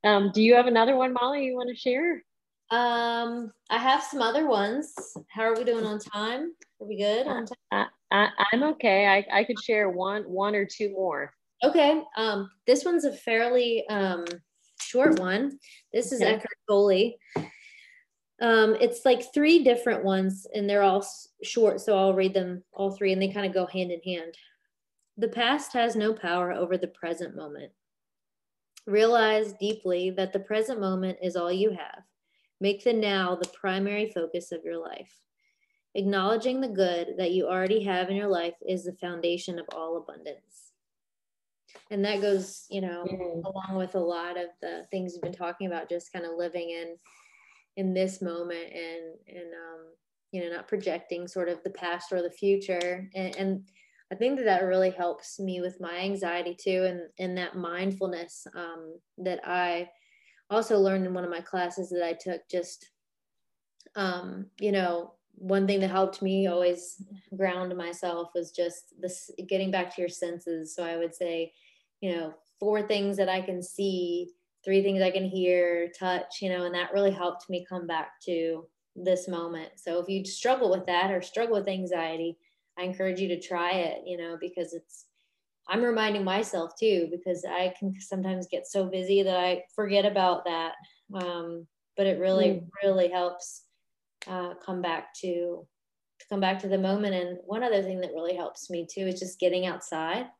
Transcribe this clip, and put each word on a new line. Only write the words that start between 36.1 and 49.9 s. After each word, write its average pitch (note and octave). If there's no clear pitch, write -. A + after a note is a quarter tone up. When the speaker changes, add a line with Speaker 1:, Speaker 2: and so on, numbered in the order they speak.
Speaker 2:
the C4
good F3+
that F3+
you F3+
already F#3+
have F#3
in G3
your G3+
life E3+
is F#3
the F#3
foundation F3
of E3+
all E3
abundance. -
And G3+
that G3+
goes, G3
you G3
know, F3
Speaker 1:
Mm. F3
Speaker 2:
along F#3+
with F#3
a F#3+
lot E3+
of F3
the E3+
things F#3
you've F3
been F3
talking F3
about, E3+
just F3
kind F3
of E3
living E3+
in, E3+
in F#3+
this F#3+
moment E3+
and, E3
and, E3+
um, E3